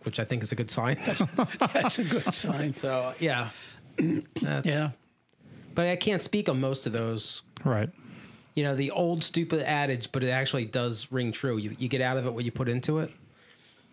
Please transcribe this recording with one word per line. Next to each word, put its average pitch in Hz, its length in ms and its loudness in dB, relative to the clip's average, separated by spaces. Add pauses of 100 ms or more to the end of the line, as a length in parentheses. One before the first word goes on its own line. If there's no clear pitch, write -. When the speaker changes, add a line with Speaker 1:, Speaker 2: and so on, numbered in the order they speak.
Speaker 1:
which - 160 -4
I 110 60 2
think 117 180 -2
is - 80 -2
a - 40 -2
good - 140 -2
sign. 123 320 0
<laughs> - 720 2
Speaker 2:
That's - 260 4
a 233 40 2
good 165 300 0
sign. 143 400 0
Speaker 1:
So, 127 460 -2
yeah. 123 300 0 (240)
<clears throat> - 680 -2
That's, 143 240 0
Speaker 2:
Yeah. 147 260 2 (840)
Speaker 1:
but 170 140 2
I 180 80 2
can't 190 260 2
speak - 280 0
on 131 100 2
most 135 260 0
of 113 80 -2
those. 113 480 -4 (220)
Speaker 3:
Right. 120 260 2 (640)
Speaker 1:
You 147 100 2
know, 139 120 2
the 139 160 0
old 170 320 2
stupid 165 380 0
adage, 143 500 0
but 131 120 0
it 127 60 2
actually 131 360 0
does 120 460 -2
ring 123 200 0
true. 120 260 -2
You, 104 220 -4
you 127 80 0
get 127 140 0
out 127 160 2
of 123 100 -2
it 120 60 -2
what 120 120 -4
you 117 60 -2
put 123 180 0
into 127 300 0
it. - 120 -4 (800)